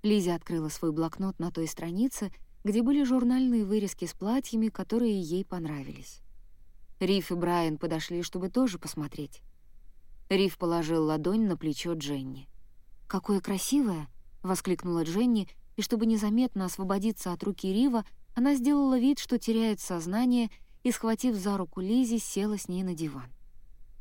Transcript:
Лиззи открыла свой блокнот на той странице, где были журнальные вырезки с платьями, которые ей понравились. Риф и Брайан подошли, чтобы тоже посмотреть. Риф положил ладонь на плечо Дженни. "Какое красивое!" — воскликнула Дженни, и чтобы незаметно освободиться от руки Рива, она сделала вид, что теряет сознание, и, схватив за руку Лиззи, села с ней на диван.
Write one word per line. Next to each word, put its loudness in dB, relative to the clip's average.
Лиззи 4
открыла -2
свой -2
блокнот -2
на -2
той -4
странице, -2
где 2
были 4
журнальные 4
вырезки 0
с -8
платьями, 0
которые 0
ей -2
понравились. -8
Риф 2
и 0
Брайан 2
подошли, -2
чтобы -4
тоже 2
посмотреть. -8
Риф 4
положил 2
ладонь 2
на 2
плечо -2
Дженни. -6
"Какое 0
красивое!" — 0
воскликнула 0
Дженни, 2
и -2
чтобы 0
незаметно 2
освободиться -2
от -6
руки -2
Рива, 4
она 4
сделала 4
вид, 4
что -2
теряет 2
сознание, 2
и, 2
схватив 0
за 0
руку -4
Лиззи, 2
села 0
с -8
ней -2
на -2
диван. -6